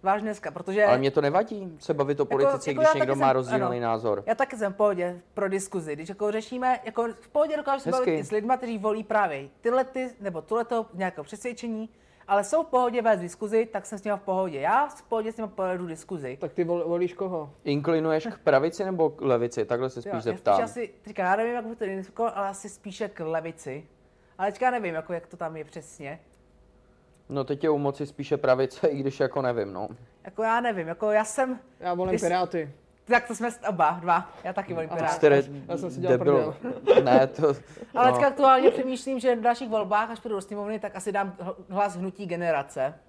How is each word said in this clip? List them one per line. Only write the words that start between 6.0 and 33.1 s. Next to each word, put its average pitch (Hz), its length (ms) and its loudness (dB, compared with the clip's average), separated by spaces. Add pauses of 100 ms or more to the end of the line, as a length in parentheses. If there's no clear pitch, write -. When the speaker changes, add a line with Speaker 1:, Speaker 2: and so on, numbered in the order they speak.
Speaker 1:
jako 208 240 -4
řešíme, 247 520 -2
jako 233 240 -4 (120)
v - 80 -20
pohodě 302 280 0
dokážu 277 260 -2
se - 80 -4
bavit 254 180 0
Speaker 2:
Hezky. 160 120 2
Speaker 1:
i 147 40 -6
s 139 60 -10
lidma, 214 260 0
kteří 233 220 -6
volí 214 260 -2
právě 165 440 0 (120)
tyhle 247 240 2
ty, 254 260 -6 (100)
nebo 180 220 -6
tohleto 226 520 -2
nějakého 180 300 -4
přesvědčení, 226 640 -8 (400)
ale 202 160 4
jsou 311 180 2
v 320 40 -2
pohodě 247 360 2
vést 214 180 4
diskuzi, 214 520 -2
tak 196 140 -6
jsem 214 120 -12
s - 60 -16
nima 208 120 -2
v 196 40 -8
pohodě. 185 400 -2
Já 220 260 2
v - 160 -14
pohodě 220 300 -4
s - 40 -14
nima 220 120 -6
povedu 185 380 -4
diskuzi. 156 540 -10
Speaker 3:
Tak 170 120 -6
ty 180 120 0
vol-, 170 240 0
volíš 175 240 0
koho? 175 380 -6 (140)
Speaker 2:
Inklinuješ 156 640 2
k - 120 -8
pravici 160 460 4
nebo 170 260 2
k - 100 -16
levici? 120 440 2
Takhle 123 260 -2
se 120 120 -12
spíš 202 100 -10
Speaker 1:
Jo, - 40 -4
já 113 40 -4
Speaker 2:
zeptám. 113 340 2
Speaker 1:
spíš 98 100 4
asi, 226 260 -8 (160)
říkám, 202 200 -4
já 190 100 4
nevím, 233 180 0
jak 233 120 -4
by 233 100 -10
to 226 80 -6
identifikoval, 190 520 -4
ale 196 120 -2
asi 196 200 -10
spíše 196 400 -10
k 175 160 -10
levici. 160 600 -6 (520)
Ale 202 140 0
teďka 254 180 0
nevím, 208 240 -2
jako, 160 180 -6
jak 165 140 -6
to - 100 -20
tam 160 200 -8
je 156 80 -10
přesně. 151 560 -14 (1080)
Speaker 2:
No 135 160 -2
teď 143 200 -4
je 160 60 4
u 147 80 4
moci 143 280 -2
spíše 143 300 -4
pravice, 131 520 2
<laughs> - 0 -
i 143 80 0
když 135 240 -4
jako 135 220 0
nevím, 113 300 -2
no. 92 160 -8 (360)
Speaker 1:
Jako 190 180 -8
já 226 180 2
nevím, 196 280 -2
jako 214 220 -2
já 214 140 4
jsem 254 340 -2 (220)
Speaker 3:
Já 180 140 -2
volím 185 160 -2
Speaker 1:
když 185 120 0
Speaker 3:
Piráty. 175 480 0 (340)
Speaker 1:
Tak 233 240 2